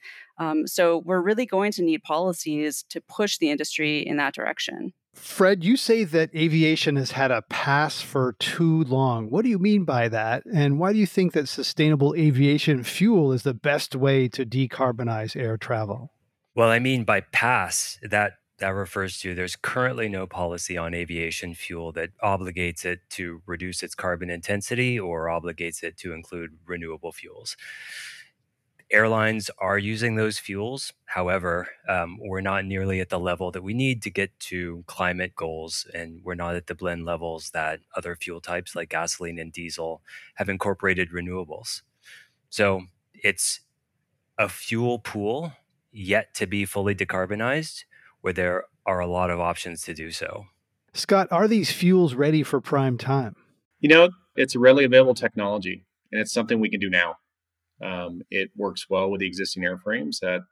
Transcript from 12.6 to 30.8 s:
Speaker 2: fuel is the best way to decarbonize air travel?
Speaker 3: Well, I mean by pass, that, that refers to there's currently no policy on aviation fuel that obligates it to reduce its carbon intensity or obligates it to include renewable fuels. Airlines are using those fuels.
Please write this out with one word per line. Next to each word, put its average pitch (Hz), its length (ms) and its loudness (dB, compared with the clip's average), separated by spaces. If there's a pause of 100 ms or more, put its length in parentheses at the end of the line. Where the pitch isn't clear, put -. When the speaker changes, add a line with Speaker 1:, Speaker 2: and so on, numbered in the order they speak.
Speaker 2:
fuel 175 480 4
is 127 120 0
the 139 120 0
best 147 400 -2
way 135 340 4
to 131 160 -4
decarbonize 117 880 -2
air 113 220 -2
travel? 110 540 -4 (420)
Speaker 3:
Well, 117 160 4
I 117 100 4
mean 127 240 0
by 101 180 2
pass, - 800 -2
that, 104 320 0 (240)
that 98 120 -2
refers 95 500 -4
to 90 160 -6
there's 90 200 -6
currently 127 540 -2
no 95 160 -6
policy 87 500 -6
on 85 200 -4
aviation 85 580 -6
fuel 82 380 -10
that 82 320 -8
obligates 92 600 -2
it 90 180 -4 (100)
to 85 340 -10
reduce 90 380 -8
its 87 100 -10
carbon 87 380 -4
intensity 117 680 -4
or 85 260 -4
obligates 85 580 -6
it 85 140 -10
to 85 160 -12
include 82 520 -14
renewable 82 460 -10
fuels. - 440 -14 (1300)
Airlines 110 680 2
are 98 180 0
using 110 380 -2
those 110 240 0
fuels. 113 540 -8 (120)